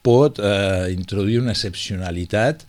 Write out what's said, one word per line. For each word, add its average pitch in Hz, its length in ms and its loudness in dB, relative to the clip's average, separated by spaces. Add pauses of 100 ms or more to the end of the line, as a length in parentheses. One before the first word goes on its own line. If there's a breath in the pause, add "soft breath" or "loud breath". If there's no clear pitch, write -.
pot, 127 360 4
eh, 98 540 0
introduir 98 480 -2
una 123 120 -2
excepcionalitat 95 1160 -4